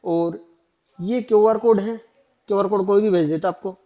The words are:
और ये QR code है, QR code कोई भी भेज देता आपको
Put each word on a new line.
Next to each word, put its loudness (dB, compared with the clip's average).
और -2
ये -4
QR 2
code 2
है, -6
QR 0
code 0
कोई 2
भी 0
भेज 2
देता -2
आपको -8